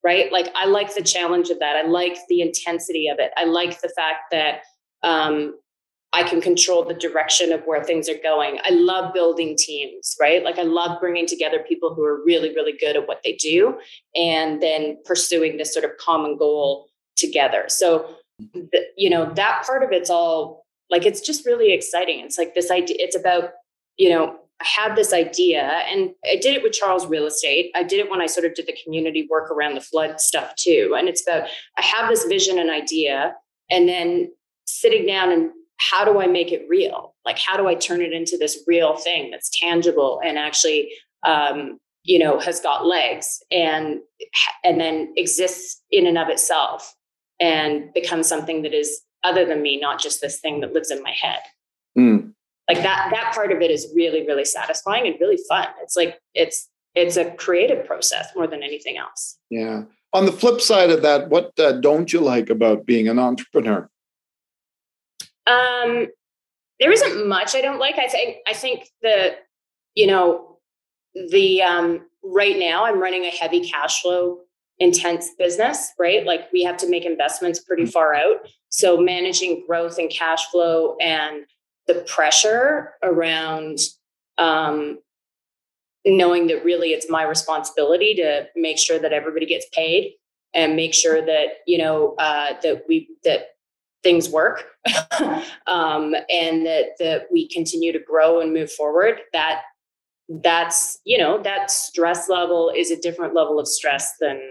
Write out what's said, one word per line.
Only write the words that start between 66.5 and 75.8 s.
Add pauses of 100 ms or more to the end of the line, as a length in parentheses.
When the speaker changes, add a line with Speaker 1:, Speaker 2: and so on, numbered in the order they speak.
Speaker 1:
there
isn't
much
I
don't
like.
I
think, (100)
I
think (160)
the, (600)
you
know, (560)
the,
um, (160)
right
now
I'm
running
a
heavy
cash
flow (360)
intense
business,